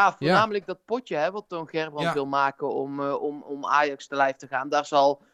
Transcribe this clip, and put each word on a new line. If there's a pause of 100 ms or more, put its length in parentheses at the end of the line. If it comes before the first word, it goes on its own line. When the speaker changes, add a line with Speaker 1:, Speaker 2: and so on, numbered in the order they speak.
Speaker 1:
ja.
Speaker 2:
voornamelijk
dat
potje,
hè,
wat
Toon
Gerbrands
Speaker 1:
Ja.
Speaker 2:
wil
maken
om,
eh,
om,
om
Ajax
te
lijf
te
gaan.
Daar
zal, (120)